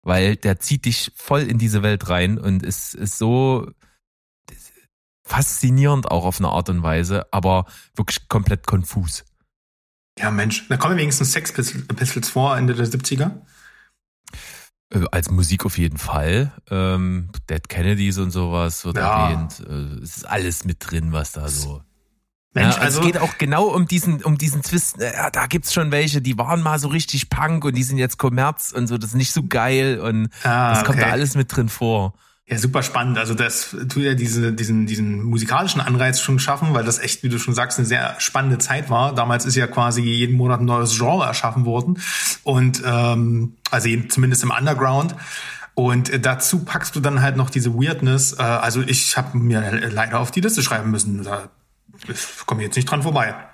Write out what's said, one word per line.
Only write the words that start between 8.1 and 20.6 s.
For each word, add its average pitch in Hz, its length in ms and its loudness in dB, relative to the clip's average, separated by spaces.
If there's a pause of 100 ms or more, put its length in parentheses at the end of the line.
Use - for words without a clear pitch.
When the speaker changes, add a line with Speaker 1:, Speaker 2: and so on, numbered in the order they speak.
Speaker 1:
komplett 101 360 0
konfus. 90 600 -2 (920)
Speaker 2:
Ja, 107 120 -2
Mensch. 107 380 0
Da 127 80 0
kommen 175 200 2
wenigstens 139 360 0
Sex 160 180 -4
Pistol-, - 300 -4 (120)
Pistols 127 360 -2
vor, 131 280 2
Ende 123 160 2
der 117 120 0
siebziger? 135 560 -2 (1500)
Speaker 1:
Äh, 92 220 0
als 85 180 2
Musik 90 360 2
auf 95 120 -2
jeden 80 200 0
Fall. 82 560 0 (180)
Ähm, 92 580 0 (200)
Dead 80 180 -4
Kennedys 98 500 0
und 92 140 0
sowas 87 540 -2
wird 85 120 -2
Speaker 2:
Ja. 107 320 2
Speaker 1:
erwähnt. 80 380 -4
Äh, 71 360 -8
es 82 140 -12
ist - 100 -16
alles 92 380 -4